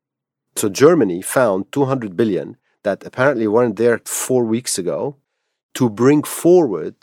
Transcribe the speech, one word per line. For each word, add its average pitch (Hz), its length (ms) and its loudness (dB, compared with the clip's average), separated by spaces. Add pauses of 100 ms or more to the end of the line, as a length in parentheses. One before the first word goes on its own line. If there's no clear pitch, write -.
(560)
So 113 140 -2
Germany 107 520 4
found 101 500 -2
two 139 140 0
hundred 117 300 -6
billion 90 420 -2 (260)
that 98 220 -4
apparently 127 400 -2
weren't 110 300 2
there 113 300 0
four 127 400 -2
weeks 113 340 -4
ago 92 380 -6 (580)
to 123 140 0
bring 127 340 2
forward 123 800 0